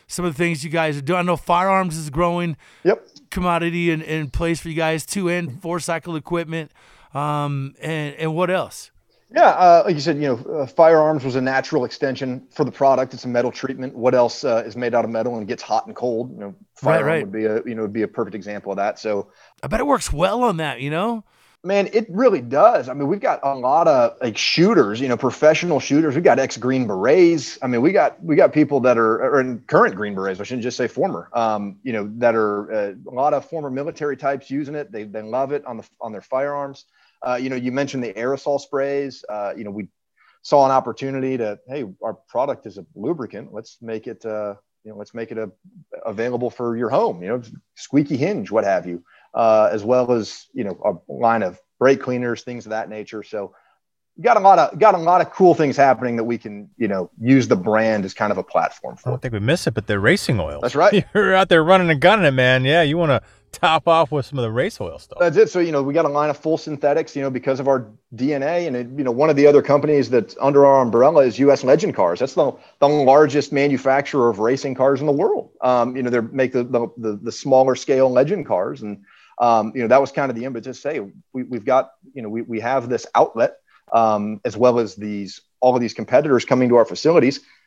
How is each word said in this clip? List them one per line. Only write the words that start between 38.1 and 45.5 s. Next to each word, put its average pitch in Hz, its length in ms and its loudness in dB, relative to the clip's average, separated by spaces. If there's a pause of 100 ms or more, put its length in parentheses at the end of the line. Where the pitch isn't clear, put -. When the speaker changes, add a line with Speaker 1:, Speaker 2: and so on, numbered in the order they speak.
Speaker 2:
aerosol 135 460 -4
sprays. 139 720 -6
Uh, 104 260 -8
you 107 80 -12
know, 104 80 -12
we 98 160 -10 (540)
saw 143 240 4
an 131 60 2
opportunity 131 640 -4
to, 107 200 -6 (120)
"Hey, 135 160 -10 (180)
our 107 120 -8 (120)
product 127 380 -6
is 101 120 -18
a 90 80 -18 (100)
lubricant. 120 580 -10
Let's 107 280 -18
make 113 260 -12
it, 117 180 -14
uh, 107 300 -8 (280)
you 107 80 -20
know, 104 60 -20
let's 104 160 -18
make 117 180 -12
it 113 60 -14
a, 110 120 -8 (560)